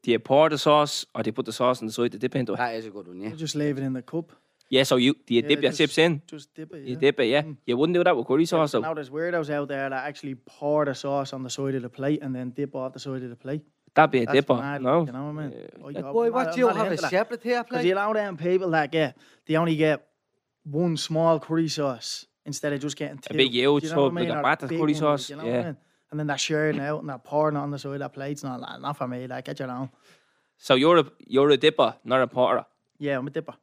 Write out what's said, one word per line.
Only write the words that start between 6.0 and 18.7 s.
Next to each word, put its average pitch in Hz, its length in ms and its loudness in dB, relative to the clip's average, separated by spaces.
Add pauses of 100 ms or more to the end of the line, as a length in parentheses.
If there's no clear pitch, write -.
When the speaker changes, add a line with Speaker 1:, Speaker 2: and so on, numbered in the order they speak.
Speaker 3:
just - 260 -20
dip 160 180 -14
it, 139 120 -16
Speaker 1:
You 127 100 -8
Speaker 3:
yeah. 120 60 -8
Speaker 1:
dip 139 180 4
it, 131 80 2
yeah. 139 160 2
Speaker 3:
Mm. 156 140 -10 (100)
Speaker 1:
You 120 100 0
wouldn't 160 180 2
do 175 100 2
that 175 120 4
with 113 120 -4
curry 143 140 2
Speaker 3:
Yeah, 170 40 4
Speaker 1:
sauce, 160 260 2
Speaker 3:
but 117 100 0
Speaker 1:
though. 156 60 -4
Speaker 3:
now 160 60 -4
there's 143 160 -12
weirdos 160 400 -4
out 147 160 -4
there 135 240 -6
that 131 140 -6
actually 139 320 -10
pour 147 480 -2
the 139 100 -2
sauce 139 380 -4
on 135 100 -10
the 127 80 -10
side 135 240 -4
of 127 80 -4
the 120 60 -10
plate 147 340 -2
and 135 120 -6
then 127 160 -8
dip 143 260 -8
off 131 160 -8
the 127 80 -16
side 131 240 -8
of 123 60 -12
the 120 60 -16
plate. 151 260 -8 (320)
Speaker 1:
That'd 160 180 6
be 127 100 4
a 113 40 0
Speaker 3:
That's 143 100 2
Speaker 1:
dipper, 139 180 4
Speaker 3:
mad, 139 280 -4
Speaker 1:
no? 151 220 4
Speaker 3:
you 135 60 -6
know 131 140 -8
what 151 180 -8
I 147 60 -8
mean? - 100 -10
Speaker 1:
Yeah. - 240 -20
Speaker 3:
I - 40 -18
Speaker 2:
Like, 143 80 -14 (100)
Speaker 3:
go, - 80 -10
Speaker 2:
boy, 233 160 2
Speaker 3:
I'm 233 60 0
Speaker 2:
what 254 100 2
Speaker 3:
not, - 100 -4
Speaker 2:
do 254 60 -2
you 240 80 6
Speaker 3:
I'm - 80 2
not 220 80 0
Speaker 2:
have, - 20 0
a 190 60 -2
Speaker 3:
into - 100 -2
that. 143 80 -2
Speaker 2:
separate 226 320 -2
here, 240 220 -2
Speaker 3:
'Cause - 40 -16 (120)
Speaker 2:
plate? 175 60 0
Speaker 3:
you 185 100 4
know 208 180 0
them 202 220 -2
people 180 340 0